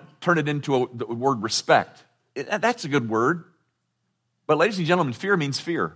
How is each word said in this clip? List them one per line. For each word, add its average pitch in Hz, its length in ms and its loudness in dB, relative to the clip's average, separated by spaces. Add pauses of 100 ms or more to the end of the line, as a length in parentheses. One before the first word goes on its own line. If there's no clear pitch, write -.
(200)
turn 175 160 2
it 147 100 -2
into 147 300 -2
a, 127 180 2
the 117 120 -8
word 117 360 0
respect. - 600 0 (300)
It, 156 260 -4
that's 233 240 -2
a 156 40 -6
good 131 200 0
word. 127 360 0 (1000)
But 156 100 2
ladies 190 220 2
and 165 80 -2
gentlemen, 165 260 2
fear 196 240 0
means 143 240 -2
fear. 127 360 -4